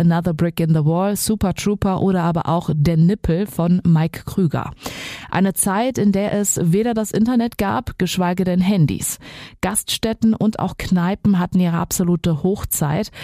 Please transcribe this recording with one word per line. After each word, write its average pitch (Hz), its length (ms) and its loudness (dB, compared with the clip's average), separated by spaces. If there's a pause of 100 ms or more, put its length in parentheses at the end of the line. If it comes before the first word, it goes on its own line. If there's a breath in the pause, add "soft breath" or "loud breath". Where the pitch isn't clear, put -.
Another 170 240 0
Brick 170 260 -2
in 165 140 2
the 156 120 2
Wall, 185 300 0
Super 202 380 -2
Trooper 196 480 -2
oder 185 220 2
aber 170 260 -2
auch 165 240 -2
Der 156 240 2
Nippel 170 480 2
von 175 400 0
Mike 165 400 2
Krüger. 151 460 -2 (580 loud breath)
Eine 190 240 0
Zeit, 226 460 -2
in 208 120 4
der 196 220 0
es 202 300 -2
weder 214 320 2
das 214 160 -2
Internet 233 480 0
gab, 214 400 -2
geschweige 180 440 0
denn 180 160 2
Handys. 180 600 0 (420 loud breath)
Gaststätten 220 720 0
und 220 240 0
auch - 200 -4
Kneipen 185 600 0
hatten 180 220 0
ihre 170 180 2
absolute 170 640 0
Hochzeit 185 680 -2 (120)